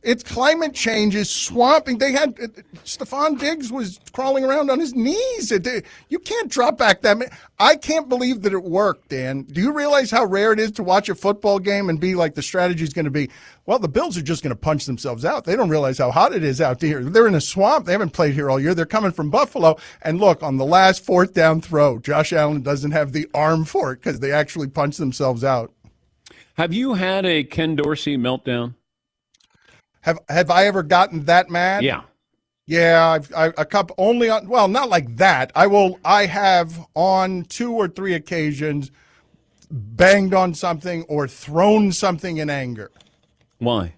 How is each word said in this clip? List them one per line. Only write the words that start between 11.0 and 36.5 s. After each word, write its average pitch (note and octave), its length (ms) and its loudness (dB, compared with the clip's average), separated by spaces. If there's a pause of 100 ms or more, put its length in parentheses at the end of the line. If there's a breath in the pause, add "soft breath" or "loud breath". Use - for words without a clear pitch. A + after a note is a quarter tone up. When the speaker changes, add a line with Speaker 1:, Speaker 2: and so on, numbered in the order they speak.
Speaker 1:
a G3 60 -4
football G3+ 460 0
game G3+ 280 -2
and E3 120 -2
be F#3 160 -2
like, E3 180 0
the D3 80 -8
strategy's F3 520 -2
gonna D3+ 180 -4
be, C#3 180 -2 (380 loud breath)
"Well, A#3 100 2
the G3+ 100 -2
Bills A3+ 300 -2
are D#3+ 60 -6
just D#3 180 -4
gonna C3 140 -4
punch D3+ 320 -4
themselves A#2+ 360 -8
out. C4+ 220 -2
They F3 100 0
don't A#3 140 0
realize C#3 300 0
how B2+ 100 2
hot E3 240 4
it F3 100 -2
is C3+ 160 -2
out C3 220 0
here. D3 220 -2
They're G#3+ 240 6
in G3 80 2
a D3 60 2
swamp. G#3+ 440 0
They E3+ 60 -4
haven't F#3+ 220 0
played D3+ 200 0
here C#3+ 160 -2
all C3+ 100 2
year. D#3 140 0
They're E3 140 -2
coming G#3+ 240 0
from D3+ 180 -4
Buffalo." D#3+ 480 2 (240 loud breath)
And E3 180 -2
look, F#3+ 220 4
on C#3 160 -4
the C3 80 0
last F#3 400 4
fourth F#3 300 2
down D#3+ 260 4
throw, D3 380 2
Josh D3 340 -2
Allen D3+ 300 0
doesn't C#3+ 260 -4
have D3 220 -2
the D3+ 240 -6
arm D#3+ 300 2
for D3 260 -2
it C3 100 -12
'cause - 180 -6
they C#3 120 -4
actually D3 360 -2
punched C#3+ 300 -4
themselves C3 460 -4
out. B2+ 280 -2 (840 loud breath)
Speaker 2:
Have E3 180 -2
you B3 220 -2
had F#3+ 280 -2
a E3 200 0
Ken D#3+ 320 -4
Dorsey D3 420 -4
meltdown? B2 560 -4 (1300 soft breath)
Speaker 1:
Have, E3 140 -2 (120)
have D#3 200 0
I F3+ 160 6
ever G3 160 2
gotten E3+ 440 2
that F3 260 4
mad? F#3 320 0
Speaker 2:
Yeah. C3 180 -2 (640)
Speaker 1:
Yeah, E3 440 6
I've, D#3 260 -2
I, D#3+ 100 2 (100)
a D#3 100 -2
couple, G3 340 -2
only A#3 320 2
on, G#3+ 160 -2
well, A3 200 4
not B3 220 0
like C3 280 0
that. C3+ 360 2
I F3+ 140 6
will, G3 360 2
I G3+ 220 4
have F3 720 0